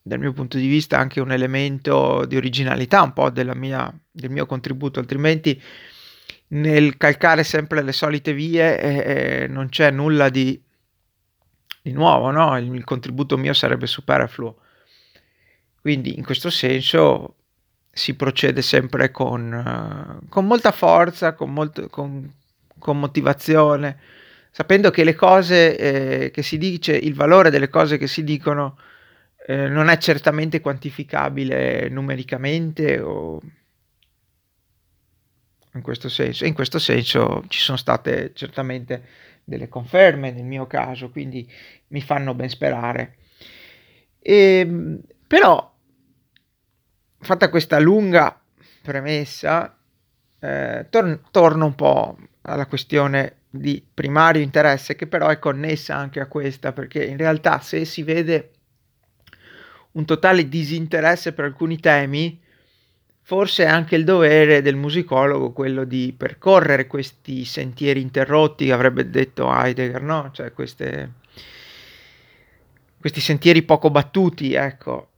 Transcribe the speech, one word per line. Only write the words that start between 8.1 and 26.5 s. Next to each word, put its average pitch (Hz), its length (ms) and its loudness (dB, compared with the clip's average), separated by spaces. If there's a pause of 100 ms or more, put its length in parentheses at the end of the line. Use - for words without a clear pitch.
vie, 160 460 0
eh, 135 640 -2
eh, 131 40 -6
non 135 200 -6
c'è 143 240 2
nulla 143 380 2
di, 131 280 -2 (1200)
di 131 100 -12
nuovo, 135 400 2
no? 147 260 2
Il, 123 160 -6
il 123 120 -10
contributo 131 520 -4
mio 139 160 -2
sarebbe 127 320 -2
superfluo. 120 720 -4 (1200)
Quindi 135 360 -4
in 131 60 -12
questo 135 260 -6
senso 135 840 0 (560)
si - 220 -6
procede 135 480 -2
sempre 131 500 0
con, 120 420 -6
eh, 117 760 -10
con 190 160 0
molta 226 260 2
forza, 170 640 4
con 139 180 -8
molto, 151 380 -6
con, 139 500 -12 (420)
con 143 180 -2
motivazione, 143 1000 2 (500)
sapendo 196 420 4
che 160 140 4
le 160 100 4
cose, 180 640 6
eh, 135 540 -2
che 151 100 -8
si 156 160 -6